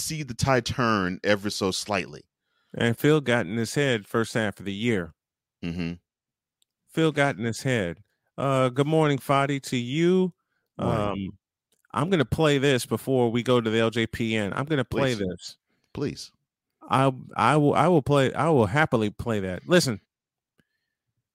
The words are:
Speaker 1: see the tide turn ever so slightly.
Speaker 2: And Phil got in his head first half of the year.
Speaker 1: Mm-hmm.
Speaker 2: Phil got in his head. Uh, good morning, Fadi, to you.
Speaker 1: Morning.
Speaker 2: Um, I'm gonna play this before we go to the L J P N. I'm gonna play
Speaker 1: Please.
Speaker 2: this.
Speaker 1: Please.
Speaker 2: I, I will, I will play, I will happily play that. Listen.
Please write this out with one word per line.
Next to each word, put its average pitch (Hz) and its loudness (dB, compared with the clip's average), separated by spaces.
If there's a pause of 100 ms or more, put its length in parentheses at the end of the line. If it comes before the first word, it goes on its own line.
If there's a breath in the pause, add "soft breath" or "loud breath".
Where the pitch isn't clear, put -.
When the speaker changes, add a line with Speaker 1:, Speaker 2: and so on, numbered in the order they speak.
Speaker 1:
see 156 -6
the 123 -10
tide 127 0
turn 101 0
ever 104 0
so 98 0
slightly. 90 -6 (520)
Speaker 2:
And 117 0
Phil 151 4
got 120 0
in 101 -4
his 113 -4
head 131 0
first 117 -2
half 107 -2
of 87 -16
the 98 -6
year. 98 -2 (500)
Speaker 1:
Mm-hmm. 85 -6 (960)
Speaker 2:
Phil 160 0
got 143 0
in 104 -4
his 113 -4
head. 107 -2 (360)
Uh, 131 0
good 139 0
morning, 151 2
Fadi, 139 0
to - -4
you. 170 2 (460)
Speaker 1:
Morning. 101 -2
Speaker 2:
Um, - -20 (540)
I'm 147 0
gonna 170 2
play 147 2
this 135 2
before 123 0
we 120 -2
go 123 2
to 113 -2
the 113 2
L 113 2
J 113 -2
P 113 -4
N. 104 -2
I'm 139 -4
gonna 143 -2
play 131 -2
Speaker 1:
Please. 107 -6
Speaker 2:
this. 90 -8 (360)
Speaker 1:
Please. - -8 (560)
Speaker 2:
I, 131 2 (240)
I 127 4
will, 147 4
I 139 2
will 165 4
play, 135 2
I 143 -2
will 127 4
happily 117 0
play 107 -4
that. 92 -6
Listen. 143 2 (1300)